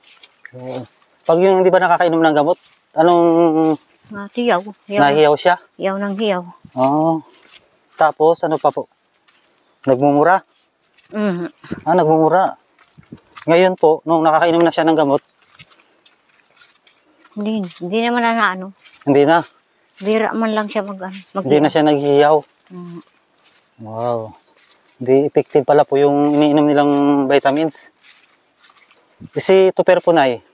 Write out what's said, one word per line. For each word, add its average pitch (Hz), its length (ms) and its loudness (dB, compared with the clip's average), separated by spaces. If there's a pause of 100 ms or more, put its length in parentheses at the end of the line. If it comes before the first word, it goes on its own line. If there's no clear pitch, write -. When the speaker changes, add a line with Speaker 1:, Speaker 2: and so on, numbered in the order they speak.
(540)
Speaker 1:
Oo. 127 280 -12 (400)
Pag 165 160 0
yung 185 240 2
hindi 185 80 4
ba 180 80 2
nakakainom 170 440 0
ng 160 160 2
gamot, 151 200 0 (380)
anong 170 300 2 (840)
Speaker 2:
Ah, 202 160 -14
hiyaw. 233 320 -2 (260)
Hiyaw. 202 140 -6
Speaker 1:
nahiyaw 147 380 4
siya? 180 180 0 (240)
Speaker 2:
Hiyaw 190 160 -4
ng 202 240 -6
hiyaw. 196 240 -4 (320)
Speaker 1:
Oo. 156 460 0 (760)
Tapos, 156 480 0
ano 156 160 -2
pa 196 100 0
po? - 200 -10 (960)
Nagmumura? 143 560 2 (680)
Speaker 2:
Mhm. 185 380 -6 (400)
Speaker 1:
Ah, 165 80 2
nagmumura. 160 640 2 (880)
Ngayon 180 260 2
po, 160 300 0
nung 160 180 0
nakakainom 160 380 2
na 170 100 2
siya 160 140 -4
ng 160 160 0
gamot? 143 240 0 (2000)
Speaker 2:
Hindi, 208 300 -6 (160)
hindi 175 220 -6
naman 240 180 -2
na, 233 160 -2
na 226 160 0
ano. 185 140 -10 (360)
Speaker 1:
Hindi 143 220 2
na? 160 160 4 (580)
Speaker 2:
Bira 214 380 -4
man 220 160 -4
lang 214 160 -4
siya 208 160 -6
mag, 196 160 -12
ano, 185 160 -12 (160)
mag- 190 160 -8
Speaker 1:
Hindi 143 100 2
na 147 140 2
siya 156 140 0
naghihiyaw? 147 500 2 (320)
Speaker 2:
Mhm. 175 320 -18 (800)
Speaker 1:
Wow. 113 560 -8 (640)
Hindi 135 260 2
effective 147 380 -2
pala 143 180 2
po 143 140 0
yung 143 400 2
iniinom 147 320 2
nilang 143 240 2 (340)
vitamins. 143 680 -2 (1400)
Eh, - 80 -6
si 190 320 4
Tuper 180 320 0
po, 175 80 0
Nay? 135 320 0 (100)